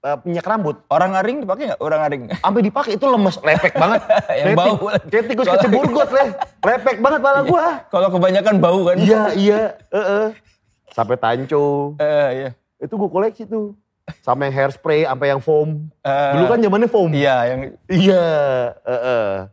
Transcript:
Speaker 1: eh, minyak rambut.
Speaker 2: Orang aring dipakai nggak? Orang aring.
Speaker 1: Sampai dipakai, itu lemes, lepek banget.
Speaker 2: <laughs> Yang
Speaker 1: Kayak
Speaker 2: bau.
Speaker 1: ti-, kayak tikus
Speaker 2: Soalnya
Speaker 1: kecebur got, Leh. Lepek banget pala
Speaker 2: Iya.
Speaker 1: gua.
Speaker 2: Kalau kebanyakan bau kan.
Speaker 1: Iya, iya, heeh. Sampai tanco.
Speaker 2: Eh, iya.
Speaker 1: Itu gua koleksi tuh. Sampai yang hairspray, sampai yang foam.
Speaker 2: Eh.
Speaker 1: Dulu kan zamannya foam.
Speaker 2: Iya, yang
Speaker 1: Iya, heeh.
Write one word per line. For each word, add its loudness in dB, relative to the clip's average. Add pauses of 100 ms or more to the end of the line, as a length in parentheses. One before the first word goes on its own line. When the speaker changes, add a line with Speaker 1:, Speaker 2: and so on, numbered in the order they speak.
Speaker 1:
eh, -4
minyak -6
rambut. -2 (120)
Speaker 2:
Orang 2
aring -2
dipakai -4
nggak? -6
Orang -2
aring. -4 (120)
Speaker 1:
Sampai 0
dipakai, -2
itu -2
lemes, 2
lepek 2
banget. 2 (200)
Speaker 2:
<laughs> -6
Yang -2
Speaker 1:
Kayak 2
Speaker 2:
bau. 2
Speaker 1:
ti-, -6 (240)
kayak 0
tikus -2
Speaker 2:
Soalnya 4
Speaker 1:
kecebur 2
got, 0
Leh. 2 (320)
Lepek 2
banget 2
pala 4
Speaker 2:
Iya. 2
Speaker 1:
gua. 2 (240)
Speaker 2:
Kalau 0
kebanyakan 2
bau 2
kan. 2
Speaker 1:
Iya, 4 (100)
iya, 2 (280)
heeh. -2 (640)
Sampai -2
tanco. -2
Speaker 2:
Eh, 0
iya. -8 (280)
Speaker 1:
Itu -10
gua -2
koleksi -4
tuh. -8 (460)
Sampai -2
yang -6
hairspray, 0
sampai -2
yang 0
foam. -2 (140)
Speaker 2:
Eh. -2
Speaker 1:
Dulu 2
kan 2
zamannya 2
foam. 2
Speaker 2:
Iya, 2 (100)
yang -4 (260)
Speaker 1:
Iya, 2 (500)
heeh. -2 (240)